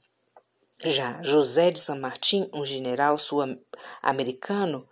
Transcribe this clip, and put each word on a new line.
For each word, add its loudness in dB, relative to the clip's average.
Já -2
José 4
de -4
San 2
Martín, -2
um -4
general 0
sul-americano -2